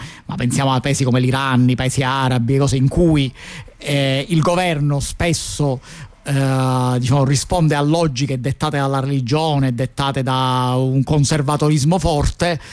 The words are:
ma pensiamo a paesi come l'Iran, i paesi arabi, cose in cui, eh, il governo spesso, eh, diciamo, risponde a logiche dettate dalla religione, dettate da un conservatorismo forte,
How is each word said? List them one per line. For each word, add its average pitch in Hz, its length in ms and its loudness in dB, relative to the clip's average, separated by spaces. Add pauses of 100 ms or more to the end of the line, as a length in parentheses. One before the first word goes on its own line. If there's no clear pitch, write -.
(260)
ma - 100 -8
pensiamo 131 380 0
a 127 80 0
paesi 139 240 0
come 127 160 2
l'Iran, 127 480 2
i 123 60 2
paesi 131 280 -2
arabi, 127 540 0
cose 139 180 2
in 139 140 2
cui, 151 440 2 (440)
eh, 139 500 -2
il 160 140 2
governo 151 580 0
spesso, 147 800 -2 (440)
eh, 131 760 0
diciamo, 127 240 2
risponde 147 500 2
a 143 80 0
logiche 143 600 0
dettate 143 360 -2
dalla 139 220 0
religione, 139 760 0
dettate 135 500 -4
da 127 520 0
un 131 280 0
conservatorismo 151 960 2
forte, 165 640 0 (140)